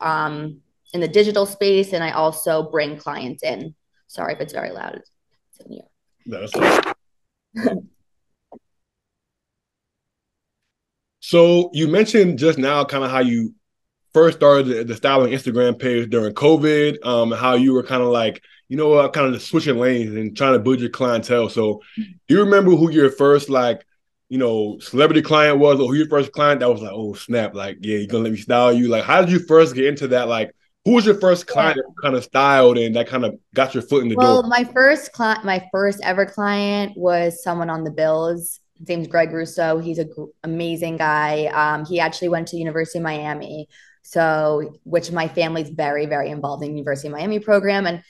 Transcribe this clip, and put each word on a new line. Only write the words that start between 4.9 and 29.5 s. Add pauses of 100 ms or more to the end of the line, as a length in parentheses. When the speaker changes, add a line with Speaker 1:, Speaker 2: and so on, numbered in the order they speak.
Speaker 1:
It's
in
New
York. (360)
Speaker 2:
No,
that's
all
right.
<laughs> (3250)
So
you
mentioned
just
now
kinda
how
you (580)
first
started
the,
the
styling
Instagram
page
during
covid,
um,
how
you
were
kinda
like, (260)
you
know
what,
kinda
just
switching
lanes
and
trying
to
build
your
clientele.
So (220)
Speaker 1:
Mm-hmm. (160)
Speaker 2:
do
you
remember
who
your
first,
like, (420)
you
know,
celebrity
client
was,
or
who
your
first
client
that
was
like,
"Oh,
snap,
like,
yeah,
you're
gonna
let
me
style
you"?
Like,
how
did
you
first